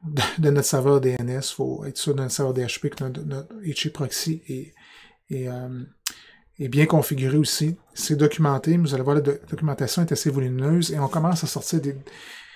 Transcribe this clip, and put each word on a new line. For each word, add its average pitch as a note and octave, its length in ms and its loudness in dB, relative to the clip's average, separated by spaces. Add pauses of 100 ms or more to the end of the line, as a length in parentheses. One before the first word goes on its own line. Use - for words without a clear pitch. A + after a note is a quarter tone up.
de, D3 180 -2 (160)
de D3+ 120 4
notre C#3+ 180 2
serveur C#3 320 4
D B2+ 180 2
N A#2+ 120 -4
S, C3+ 220 -4
faut C3 340 -4
être C#3 100 -10
sûr D3 180 -2
de C3+ 60 -2
notre B2+ 140 -4
serveur C3+ 180 0
D B2+ 100 0
H - 180 -4
P, D3 100 -2
que - 120 -10
notre, C3 200 -6
notre D3 400 -10
H D#3 260 -4
A - 20 -2
proxy D#3 560 -4
est, C3 280 -10 (560)
est, B2+ 180 -6
euh, B2+ 340 -10 (760)
est C#3 100 -4
bien C#3+ 180 6
configuré C#3+ 500 2
aussi. D#3 400 2 (180)
C'est - 220 -2
documenté, D3+ 600 4
mais E3+ 100 4
vous C#3 80 0
allez B2+ 80 0
voir, C#3+ 140 2
la D3 60 4
do-, C#3+ 160 2 (100)
documentation D3+ 540 -2
est E3 100 0
assez D3 180 0
volumineuse C3+ 640 2
et D3+ 60 -2
on C#3 100 2
commence E3 340 2
à D#3+ 40 -2
sortir - 340 -2
des, C#3 160 -4 (580)